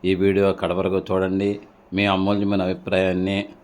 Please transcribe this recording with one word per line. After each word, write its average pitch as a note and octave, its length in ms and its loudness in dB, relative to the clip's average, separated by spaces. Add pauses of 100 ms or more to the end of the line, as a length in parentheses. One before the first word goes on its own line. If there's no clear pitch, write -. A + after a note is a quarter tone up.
ఈ F#2+ 100 2
వీడియో G2 380 2
కడ F2+ 200 -2
వరకు F#2+ 240 0
చూడండి. F#2+ 640 -2 (340)
మీ G2+ 120 0
అమూల్యమైన G2+ 560 0
అభిప్రాయాన్ని F#2 840 0 (180)